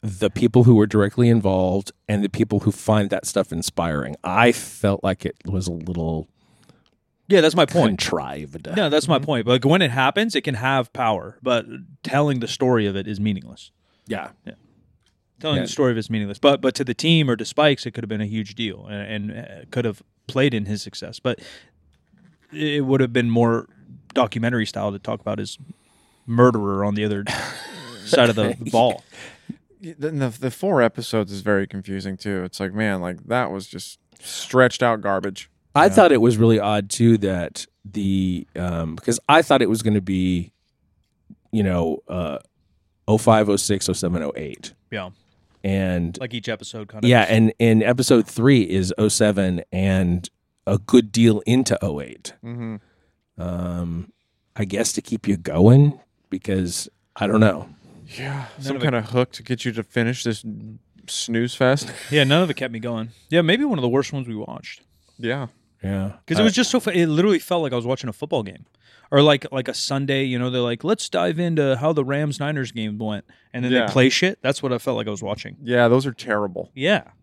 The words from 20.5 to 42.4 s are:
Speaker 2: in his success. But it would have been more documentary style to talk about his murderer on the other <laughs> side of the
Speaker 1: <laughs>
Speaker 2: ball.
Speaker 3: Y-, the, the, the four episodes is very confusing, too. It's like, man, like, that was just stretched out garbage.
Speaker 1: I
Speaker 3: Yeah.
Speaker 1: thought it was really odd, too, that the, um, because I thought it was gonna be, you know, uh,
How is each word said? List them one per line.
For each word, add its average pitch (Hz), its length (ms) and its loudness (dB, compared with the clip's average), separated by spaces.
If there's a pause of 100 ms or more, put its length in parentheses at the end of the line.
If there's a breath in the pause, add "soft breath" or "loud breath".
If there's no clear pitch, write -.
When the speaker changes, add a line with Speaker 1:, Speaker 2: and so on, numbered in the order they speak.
Speaker 2:
in 104 120 -2
his 101 180 -6
success. - 360 -16
But 123 200 -4 (1120 loud breath)
it 151 340 -2
would 131 160 2
have 123 120 2
been 120 160 2
more 117 380 2 (460)
documentary 117 520 -2
style 101 260 -6
to 98 80 -10
talk 110 200 -8
about 104 200 -6
his 101 180 -10 (680)
murderer 113 600 4
on 104 100 0
the 104 100 -2
other 104 200 -2 (400 loud breath)
<laughs> - 400 -18
side 123 240 4
of 107 60 0
the 101 240 0
Speaker 1:
<laughs> 113 120 -10
Speaker 2:
ball. 117 320 2 (800 loud breath)
Speaker 3:
Y-, 170 140 -16
the, 147 140 -6
the, 139 180 -2
the 123 220 -6
four 180 300 0
episodes 113 500 -2
is 98 100 -10
very 98 260 -2
confusing, 98 500 -10
too. 95 260 -6
It's 90 160 -12
like, 98 140 -6
man, 104 280 -2
like, 90 260 -8
that 120 240 -2
was 98 160 -10
just - 320 -18 (200)
stretched - 600 2
out 113 200 2
garbage. 98 480 -4 (240)
Speaker 1:
I 151 120 6
Speaker 3:
Yeah. 202 40 6
Speaker 1:
thought 190 220 8
it 123 100 6
was 117 160 4
really 113 220 6
odd, 101 300 -2
too, 117 300 4
that 95 460 -4 (180)
the, 95 720 -2
um, 82 400 -4
because 117 320 -4
I 156 140 6
thought 135 200 2
it 101 80 2
was 110 120 0
gonna 107 200 0
be, 92 500 -2 (1000)
you - 120 0
know, 87 440 0
uh, 80 320 -6 (680)